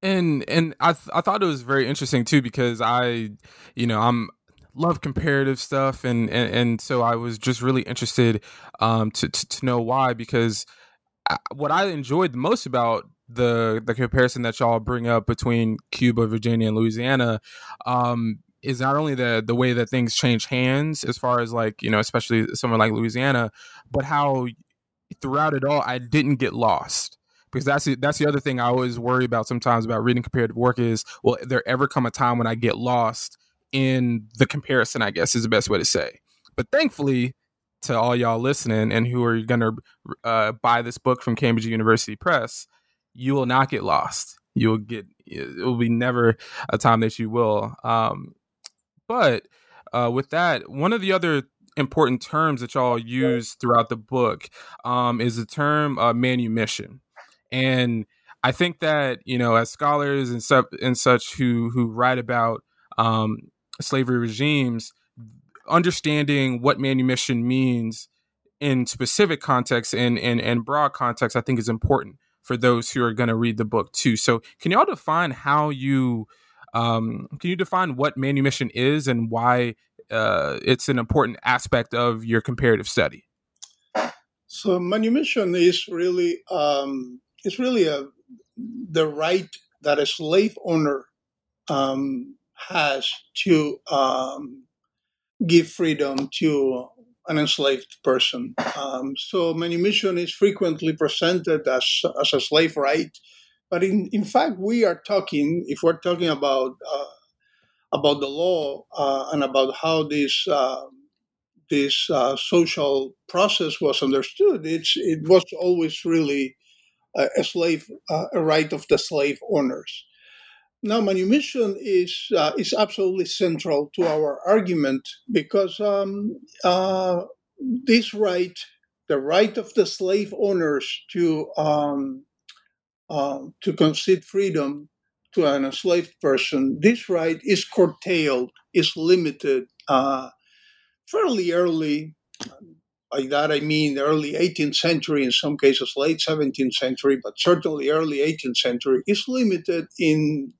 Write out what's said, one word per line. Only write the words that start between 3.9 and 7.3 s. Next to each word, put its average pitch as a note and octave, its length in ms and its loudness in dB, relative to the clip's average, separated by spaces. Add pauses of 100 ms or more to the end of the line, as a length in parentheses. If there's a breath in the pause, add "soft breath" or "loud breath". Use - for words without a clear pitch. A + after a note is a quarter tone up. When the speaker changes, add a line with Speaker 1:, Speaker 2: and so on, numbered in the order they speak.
Speaker 1:
I'm, A#2 300 0 (480)
love E3 220 0
comparative C#3 580 0
stuff. C3+ 460 -4
And, A#2 260 0
and, A#2 240 -2
and A#2 280 0
so B2+ 200 -2
I A#2 140 2
was A#2 220 -8